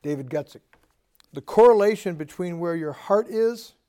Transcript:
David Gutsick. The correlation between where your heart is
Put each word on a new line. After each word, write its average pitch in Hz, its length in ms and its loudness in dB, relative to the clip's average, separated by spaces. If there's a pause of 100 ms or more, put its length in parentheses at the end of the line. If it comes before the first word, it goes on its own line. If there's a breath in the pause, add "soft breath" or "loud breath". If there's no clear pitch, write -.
David 139 300 -8
Gutsick. 147 300 -10 (720)
The 135 100 -14
correlation 208 720 4
between 170 420 -10
where 170 160 -4
your 160 180 -8
heart 208 360 0
is 226 460 -4 (140)